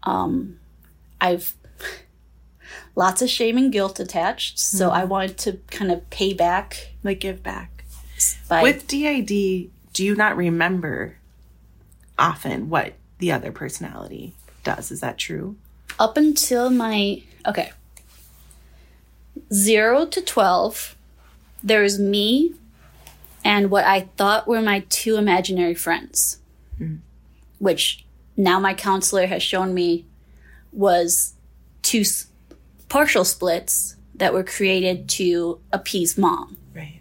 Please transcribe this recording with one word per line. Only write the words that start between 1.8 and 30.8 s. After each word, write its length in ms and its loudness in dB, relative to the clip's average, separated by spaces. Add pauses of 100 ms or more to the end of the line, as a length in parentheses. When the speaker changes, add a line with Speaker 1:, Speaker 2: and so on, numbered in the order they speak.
Speaker 1:
lots 260 2
of 80 0
shame 280 0
and 140 4
guilt 280 -2
attached, 580 -4
so 320 2
Speaker 2:
Mm. 40 2
Speaker 1:
I 100 2
wanted 360 -2
to 140 -2 (160)
kind 220 -2
of 180 -4
pay 240 -2
back. 600 -2 (100)
Speaker 2:
Like, 160 -2
give 240 -8
back. 400 -12 (320)
Speaker 1:
s-, 220 -2 (100)
by 160 4
Speaker 2:
With 240 2
D 200 -2
I 120 0
D, 500 -2 (240)
do 120 -2
you 100 2
not 220 2
remember 800 -2 (1000)
often 520 0
what 240 -2 (260)
the 140 0
other 180 -6
personality 800 -12 (300)
does? 260 -6
Is 120 -10
that 180 -6
true? 380 -8 (420)
Speaker 1:
Up 180 4
until 540 2
my, 500 0 (240)
okay. 260 -4 (1800)
Zero 540 4
to 140 -4
twelve, 720 0 (680)
there 200 4
is 160 2
me 540 2 (920)
and 240 4
what 160 4
I 160 4 (160)
thought 300 2
were 140 2
my 180 2 (100)
two 260 0
imaginary 600 2
friends, 640 -2 (420)
Speaker 2:
Mm. 180 -8 (600)
Speaker 1:
which 440 0 (320)
now 240 4
my 140 2
counselor 540 0
has 160 -2
shown 300 0
me 320 0 (680)
was 600 2 (500)